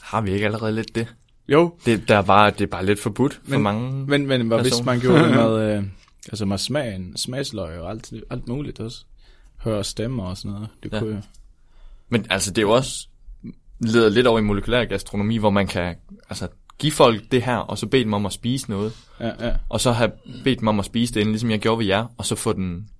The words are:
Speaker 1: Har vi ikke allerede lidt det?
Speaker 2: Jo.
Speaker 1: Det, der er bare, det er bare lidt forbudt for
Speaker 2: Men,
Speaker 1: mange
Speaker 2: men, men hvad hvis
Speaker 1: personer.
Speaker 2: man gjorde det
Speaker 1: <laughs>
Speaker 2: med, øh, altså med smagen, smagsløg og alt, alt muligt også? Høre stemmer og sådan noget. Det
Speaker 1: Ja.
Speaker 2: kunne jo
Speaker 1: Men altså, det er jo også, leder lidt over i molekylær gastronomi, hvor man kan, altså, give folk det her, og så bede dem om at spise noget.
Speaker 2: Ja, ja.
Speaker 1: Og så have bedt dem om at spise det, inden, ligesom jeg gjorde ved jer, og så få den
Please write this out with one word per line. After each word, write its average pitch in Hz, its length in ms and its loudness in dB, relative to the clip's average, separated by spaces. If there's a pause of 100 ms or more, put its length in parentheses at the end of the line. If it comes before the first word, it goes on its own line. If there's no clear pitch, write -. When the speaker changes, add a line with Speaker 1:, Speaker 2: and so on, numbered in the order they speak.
Speaker 1:
Har - 200 -4
vi 98 100 -2
ikke 101 140 0
allerede 110 300 -2
lidt 110 200 -6
det? 113 120 -4 (400)
Speaker 2:
Jo. 170 280 4 (100)
Speaker 1:
Det, 113 220 2
der 107 100 6
er 101 40 4
bare, 101 300 6
det 101 100 -4
er 98 60 0
bare 92 180 -6
lidt 101 140 2
forbudt 123 340 -2 (100)
for 135 80 -8
Speaker 2:
Men, 139 100 2
Speaker 1:
mange 123 460 -2
Speaker 2:
men, 143 200 2
men 127 200 2
hvad 113 140 2
hvis 123 100 2
Speaker 1:
personer. 120 200 0
Speaker 2:
man 123 80 0
gjorde 123 240 6
det - 140 4
Speaker 1:
<laughs> 120 60 6
Speaker 2:
med, 110 340 2
øh, 98 60 -2 (460)
altså 101 160 -6
med 98 120 -2
smagen, 110 600 -6
smagsløg 107 640 -8
og 85 100 -10
alt, 110 240 -12 (160)
alt 123 180 -10
muligt 131 320 -8
også? 113 240 -12 (540)
Høre 107 260 -2
stemmer 113 400 -6
og 90 140 -10
sådan 101 140 -12
noget. 104 180 -12 (140)
Det - 100 -10
Speaker 1:
Ja. 107 60 -2
Speaker 2:
kunne 107 160 -4
jo 101 60 -8 (880)
Speaker 1:
Men 113 200 2
altså, 95 220 0
det 85 60 -4
er 113 40 4
jo 101 100 4
også, - 360 0 (720)
leder 113 300 6
lidt 123 180 4
over 113 120 4
i - 20 2
molekylær 107 440 0
gastronomi, 101 520 -2
hvor 107 120 4
man 98 180 4
kan, 90 280 -4 (340)
altså, - 180 -8 (320)
give 151 120 0
folk 117 300 4 (100)
det 123 120 2
her, 120 140 -2
og 104 200 -6
så 120 100 -4
bede 127 160 2
dem 107 100 -2
om 104 120 0
at 95 80 -6
spise 131 360 -6
noget. 107 240 -4 (260)
Speaker 2:
Ja, 117 120 -6 (160)
ja. 110 80 0 (140)
Speaker 1:
Og 113 120 -2
så 127 100 2
have 117 200 2 (320)
bedt 127 160 2
dem 110 80 -2
om 107 120 2
at 95 60 -2
spise 117 280 -2
det, 107 60 0
inden, 107 140 2
ligesom 113 180 -2
jeg 107 80 0
gjorde 113 200 0
ved 113 60 0
jer, 98 200 2 (120)
og 104 80 -6
så 117 100 -2
få 110 180 0
den 92 360 -6 (100)